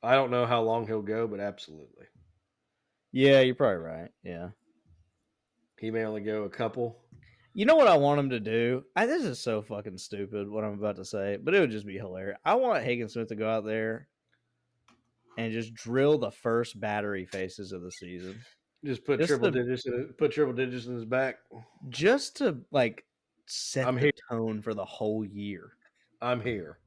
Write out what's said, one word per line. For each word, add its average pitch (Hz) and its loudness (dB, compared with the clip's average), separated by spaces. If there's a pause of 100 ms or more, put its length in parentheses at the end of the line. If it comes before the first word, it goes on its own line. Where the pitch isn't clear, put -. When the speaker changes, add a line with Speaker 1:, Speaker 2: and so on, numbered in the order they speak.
Speaker 1:
I 117 4
don't 135 4
know 123 4
how 117 4
long 113 0
he'll 110 -2
go, 110 -2
but 104 -6
absolutely. 78 -10 (1040)
Speaker 2:
Yeah, 135 8
you're 127 6
probably 117 4
right. 80 -10 (140)
Yeah. 90 -10 (1300)
Speaker 1:
He 110 -6
may 113 -2
only 107 -6
go 107 -4
a 101 -8
couple. 117 -4 (560)
Speaker 2:
You 202 0
know 311 8
what 285 10
I 180 10
want 143 6
him 139 0
to 120 -2
do? 117 0 (120)
I, 208 2
this 302 0
is 139 -4
so 110 -2
fucking 104 -10
stupid 101 -6
what 107 -4
I'm 107 -4
about 101 -4
to 95 -12
say, 101 -4
but 156 0
it 202 6
would 147 4
just 107 -8
be 98 -8
hilarious. 95 -8
I 180 4
want 233 2
Hagen 120 -2
Smith 113 -6
to 117 -8
go 107 -2
out 110 0
there 110 -4 (1300)
and 113 -4
just 113 -6
drill 135 2
the 101 -2
first 117 -2
battery 104 -4
faces 95 -8
of 90 -10
the 90 -12
season. 92 -14 (440)
Speaker 1:
Just 131 -6
put 143 0
Speaker 2:
Just 160 0
Speaker 1:
triple 156 2
Speaker 2:
to 127 0
Speaker 1:
digits 123 -4
in, 123 -6
put 147 2
triple 143 2
digits 123 -4
in 123 -8
his 117 -8
back. 127 -2 (520)
Speaker 2:
Just 180 0
to, 185 0 (140)
like, 123 2 (420)
set - -4
Speaker 1:
I'm 127 2
Speaker 2:
the 120 0
Speaker 1:
here. 143 4 (180)
Speaker 2:
tone 113 -4
for 110 -4
the 98 -4
whole 107 -4
year. 101 -10 (480)
Speaker 1:
I'm 120 -2
here. 101 -6